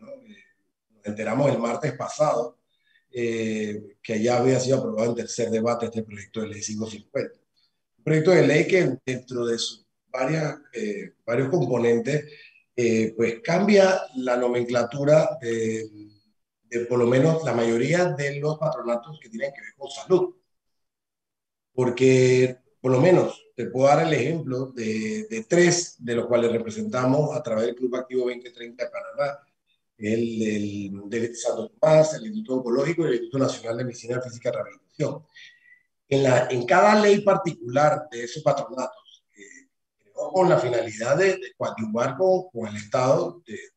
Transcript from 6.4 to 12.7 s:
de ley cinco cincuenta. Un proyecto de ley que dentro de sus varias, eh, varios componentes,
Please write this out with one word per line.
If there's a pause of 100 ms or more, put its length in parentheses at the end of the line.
de
ley
cinco
cincuenta. (580)
Un
proyecto
de
ley
que
dentro
de
sus (240)
varias, (160)
eh, (120)
varios
componentes, (500)